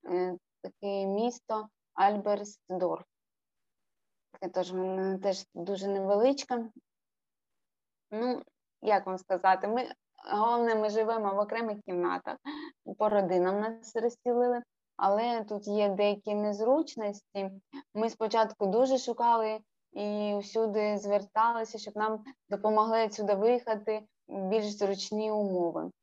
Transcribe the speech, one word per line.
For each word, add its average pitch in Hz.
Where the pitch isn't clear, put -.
е, 180
таке 196
місто 220
Альберсдорф. 196
Таке 185
теж, 185
м, 190
теж 196
дуже 190
невеличке. 220
Ну, 233
як 202
вам 185
сказати, 190
ми, 226
головне, 233
ми 214
живемо 220
в 196
окремих 208
кімнатах, 180
по 214
родинам 190
нас 226
розселили, 240
але 220
тут 208
є 208
деякі 208
незручності. 208
Ми 220
спочатку 214
дуже 254
шукали 233
і 208
всюди 214
зверталися, 220
щоб 208
нам 214
допомогли 214
відсюди 208
виїхати 220
в 190
більш 214
зручні 202
умови. 180